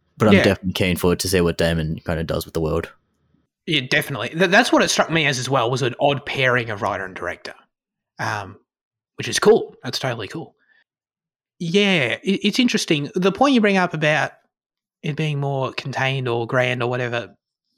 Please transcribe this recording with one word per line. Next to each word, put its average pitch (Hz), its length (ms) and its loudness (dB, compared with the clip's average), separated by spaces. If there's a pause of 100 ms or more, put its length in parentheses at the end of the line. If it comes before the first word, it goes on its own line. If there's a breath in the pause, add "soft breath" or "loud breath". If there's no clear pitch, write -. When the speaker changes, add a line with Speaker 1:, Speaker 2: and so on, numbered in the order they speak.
(160)
Speaker 1:
but 110 120 4
I'm 101 60 8
Speaker 2:
Yeah. 95 100 6
Speaker 1:
definitely 95 280 0
keen 90 240 0
for 87 160 2
it 85 80 0
to - 80 -4
see 92 120 4
what 85 180 2
Damon 82 420 0
kind 80 200 -4
of 82 60 -4
does 82 180 -4
with - 100 -18
the 85 60 -2
world. 80 320 -2 (760)
Speaker 2:
Yeah, 156 140 0
definitely. 131 480 -4
Th-, 175 220 0
that's 226 200 4
what 294 120 4
it 175 80 0
struck - 200 0
me 160 160 2
as, 139 120 0
as 123 100 -6
well, 127 220 2
was 127 120 0
an 123 160 0
odd 143 280 0
pairing 123 440 0
of 101 120 -6
writer 98 220 -4
and 92 120 -14
director, 87 380 -10 (640)
um, 101 400 -8 (580)
which 117 100 -8
is 113 120 -4
cool. - 440 4
That's 151 160 -8
totally 117 300 -6
cool. - 260 -14 (1040)
Yeah, 175 640 2
it, 196 220 0
it's 202 140 2
interesting. 170 560 0
The 190 180 2
point 269 220 2
you 233 80 4
bring 202 160 2
up 180 160 0
about 151 380 0 (680)
it 151 140 -4
being 151 240 -2
more 135 320 -4
contained 131 560 -4
or 117 180 -2
grand 123 360 0
or 120 80 -2
whatever, 120 440 -6 (440)